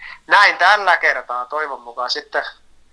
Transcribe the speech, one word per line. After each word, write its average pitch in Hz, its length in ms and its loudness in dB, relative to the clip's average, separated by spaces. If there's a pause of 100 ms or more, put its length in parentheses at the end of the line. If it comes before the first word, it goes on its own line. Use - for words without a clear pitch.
(280)
näin 180 300 4
tällä 185 400 4
kertaa. 127 480 -4
Toivon 143 360 -8
mukaan 123 280 -8
sitten - 340 -6 (500)